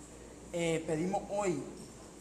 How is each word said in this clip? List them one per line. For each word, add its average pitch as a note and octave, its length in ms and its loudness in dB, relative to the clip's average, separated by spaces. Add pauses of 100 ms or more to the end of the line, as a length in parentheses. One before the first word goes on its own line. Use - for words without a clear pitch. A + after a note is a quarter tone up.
(520)
eh, E3 340 4
pedimos F3+ 440 2
hoy F#3+ 300 4 (600)